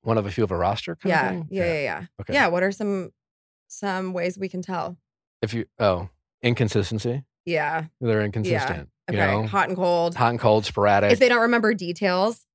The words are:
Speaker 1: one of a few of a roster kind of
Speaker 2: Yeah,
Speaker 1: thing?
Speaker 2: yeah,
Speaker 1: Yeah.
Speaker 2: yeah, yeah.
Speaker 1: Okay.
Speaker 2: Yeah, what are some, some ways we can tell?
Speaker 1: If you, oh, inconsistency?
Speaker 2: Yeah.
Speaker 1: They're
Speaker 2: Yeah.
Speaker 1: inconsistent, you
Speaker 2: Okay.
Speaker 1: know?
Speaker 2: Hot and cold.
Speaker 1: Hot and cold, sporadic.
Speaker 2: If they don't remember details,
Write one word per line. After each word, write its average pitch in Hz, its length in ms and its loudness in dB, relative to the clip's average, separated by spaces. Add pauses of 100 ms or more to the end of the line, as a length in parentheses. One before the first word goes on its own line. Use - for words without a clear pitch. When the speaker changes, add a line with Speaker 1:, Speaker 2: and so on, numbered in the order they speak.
Speaker 1:
one 110 160 0
of 101 80 -2
a 95 40 -8
few 113 120 0
of 98 80 -2
a 90 40 -4
roster 101 400 -2
kind 190 160 -2
of 160 120 4
Speaker 2:
Yeah, 127 80 -2
Speaker 1:
thing? 170 180 -8
Speaker 2:
yeah, 190 160 -2
Speaker 1:
Yeah. 170 80 0
Speaker 2:
yeah, 156 80 -2
yeah. 120 240 -6 (160)
Speaker 1:
Okay. - 140 -8
Speaker 2:
Yeah, 247 140 4
what 175 120 0
are 196 100 0
some, 196 380 -6 (580)
some 190 460 -6
ways 180 240 -4
we 190 120 -6
can 185 120 -8
tell? 175 340 -8 (460)
Speaker 1:
If 113 140 -4
you, 110 100 -4 (140)
oh, 95 300 0 (340)
inconsistency? 120 800 0 (220)
Speaker 2:
Yeah. 160 400 -4 (140)
Speaker 1:
They're 113 200 0
Speaker 2:
Yeah. 107 60 0
Speaker 1:
inconsistent, 101 640 -2 (220)
you 104 60 -2
Speaker 2:
Okay. 98 80 2
Speaker 1:
know? 104 220 0
Speaker 2:
Hot 180 220 0
and 185 60 -4
cold. 175 380 2
Speaker 1:
Hot 120 160 2
and 120 100 -2
cold, 107 260 4
sporadic. 101 460 4
Speaker 2:
If - 60 6
they 247 120 6
don't 240 120 4
remember 233 320 2
details, 185 800 -2